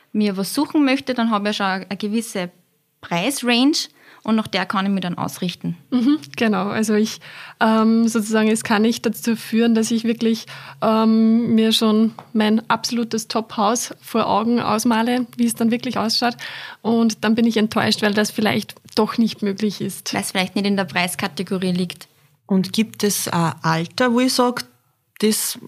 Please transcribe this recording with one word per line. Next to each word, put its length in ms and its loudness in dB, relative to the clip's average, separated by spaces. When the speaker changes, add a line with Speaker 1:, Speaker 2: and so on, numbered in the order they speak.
Speaker 1:
mir 240 0
was 160 -4
suchen 320 2
möchte, 300 0
dann 160 0
habe 180 0
ich 80 -2
ja 220 -2
schon 100 -10
eine 80 -8
gewisse 540 -4
Preisrange 880 0
und 120 2
nach 100 -2
der 200 -2
kann 200 -2
ich 60 0
mich 80 0
dann 180 -4
ausrichten. 580 -6
Speaker 2:
Mhm, 280 2
genau, 320 0
also 260 0
ich, 240 0
ähm, 480 2
sozusagen, 420 0
es 140 0
kann 200 0
nicht 220 0
dazu 300 -2
führen, 400 0
dass 160 0
ich 140 0
wirklich, 420 -2
ähm, 760 4
mir 160 4
schon 400 2
mein 380 2
absolutes 560 -2
Top-Haus 720 -2
vor 280 -2
Augen 320 2
ausmale, 680 0
wie 100 2
es 100 -2
dann 160 2
wirklich 260 -2
ausschaut. 380 0
Und 420 2
dann 100 4
bin 140 4
ich 80 0
enttäuscht, 460 2
weil 120 2
das 160 2
vielleicht 460 -2
doch 240 0
nicht 240 0
möglich 380 -2
ist. 340 -8
Speaker 1:
Weil 60 -2
es 100 -6
vielleicht 240 -2
nicht 140 0
in 80 2
der 80 0
Preiskategorie 880 -2
liegt. 340 -4
Speaker 3:
Und 260 0
gibt 300 -2
es 240 0
ein 360 0
Alter, 500 0
wo 80 4
ich 140 2
sag, 280 2
das 500 0